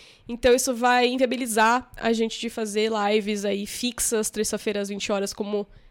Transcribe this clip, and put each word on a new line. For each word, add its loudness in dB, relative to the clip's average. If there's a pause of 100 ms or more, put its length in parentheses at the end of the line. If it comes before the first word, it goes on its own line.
(260)
Então, 4
isso 2
vai 4
inviabilizar 2
a 0
gente -2
de -6
fazer -2
lives 0
aí -2
fixas, -2
terça-feira -2
às -4
vinte -4
horas, -2
como -4 (240)